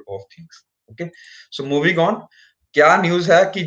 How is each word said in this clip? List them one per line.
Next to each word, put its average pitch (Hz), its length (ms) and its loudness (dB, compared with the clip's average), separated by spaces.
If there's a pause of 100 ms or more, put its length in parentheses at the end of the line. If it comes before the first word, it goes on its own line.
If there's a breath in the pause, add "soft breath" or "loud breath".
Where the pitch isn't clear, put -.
(120)
of 95 80 -12
things। - 540 -20 (220)
Okay, 170 100 -12 (520 loud breath)
so 135 120 -10
moving 156 300 0
on, 196 220 0 (540 soft breath)
क्या 156 220 4
news 175 360 0
है 180 120 6 (100)
कि 190 120 -6